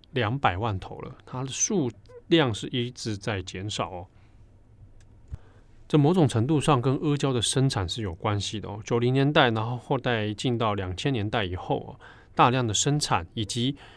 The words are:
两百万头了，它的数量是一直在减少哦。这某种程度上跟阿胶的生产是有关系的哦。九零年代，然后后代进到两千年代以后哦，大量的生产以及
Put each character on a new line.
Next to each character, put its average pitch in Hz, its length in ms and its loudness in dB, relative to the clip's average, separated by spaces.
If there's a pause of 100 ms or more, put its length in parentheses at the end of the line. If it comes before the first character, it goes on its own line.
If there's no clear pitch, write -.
(100)
两 120 280 0
百 92 200 2
万 104 200 -2
头 - 200 -12
了， - 260 -14
它 127 160 -10
的 135 80 -6
数 143 420 0 (360)
量 151 260 4
是 - 160 -6
一 123 220 -2
直 110 260 -6
在 101 240 -4
减 92 300 -8
少 90 200 -4
哦。 90 160 -12 (1800)
这 160 100 4
某 143 140 6
种 175 160 6
程 113 180 2
度 151 140 2
上 127 220 4
跟 131 140 2
阿 147 200 0
胶 139 160 0
的 120 80 0
生 131 260 2
产 98 220 0
是 117 140 -6
有 90 120 -4
关 104 240 -2
系 101 220 -6
的 92 80 -10
哦。 101 160 -10
九 120 140 0
零 123 160 2
年 139 180 4
代， 143 180 6
然 110 140 0
后 120 140 -6
后 - 180 -2
代 107 380 -2
进 120 240 -2
到 110 160 0
两 92 200 -4
千 143 160 -2
年 110 200 -2
代 113 120 0
以 90 140 -4
后 - 220 -4
哦， - 180 -12 (380)
大 143 160 6
量 123 160 2
的 107 80 0
生 143 260 2
产 87 320 -2
以 117 100 -4
及 120 320 -2 (220)